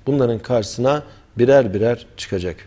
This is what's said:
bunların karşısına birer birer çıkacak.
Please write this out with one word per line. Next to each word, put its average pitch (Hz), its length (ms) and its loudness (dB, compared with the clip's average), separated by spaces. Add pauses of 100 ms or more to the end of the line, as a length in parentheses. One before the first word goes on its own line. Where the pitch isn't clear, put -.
bunların 123 320 0
karşısına 127 640 -2 (340)
birer 120 360 4
birer 113 320 -2 (120)
çıkacak. 90 380 -8 (120)